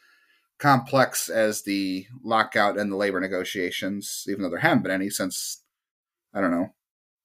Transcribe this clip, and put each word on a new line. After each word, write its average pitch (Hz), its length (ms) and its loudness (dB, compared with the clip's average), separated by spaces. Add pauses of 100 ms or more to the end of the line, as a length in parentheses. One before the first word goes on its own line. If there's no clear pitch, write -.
(600)
complex 135 680 4
as 107 360 2
the 98 440 -2 (160)
lockout 107 560 2
and 101 100 0
the 95 60 -2
labor 98 240 0
negotiations, 95 1120 -4
even 101 120 -4
though 90 80 -2
there 85 100 -4
haven't 139 240 4
been 92 100 -2
any 95 160 -2
since, - 520 -6 (720)
I 202 60 -4
don't - 120 0
know, 85 180 -2 (560)